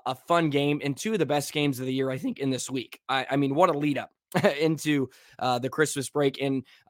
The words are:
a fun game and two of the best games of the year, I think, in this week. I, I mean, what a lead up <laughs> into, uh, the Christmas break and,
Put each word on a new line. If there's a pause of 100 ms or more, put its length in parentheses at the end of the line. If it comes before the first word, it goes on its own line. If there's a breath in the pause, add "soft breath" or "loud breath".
a
fun
game
and
two
of
the
best
games
of
the
year,
I
think,
in
this
week.
I,
I
mean,
what
a
lead
up (220)
<laughs> (160)
into, (280 soft breath)
uh,
the
Christmas
break
and, (260 soft breath)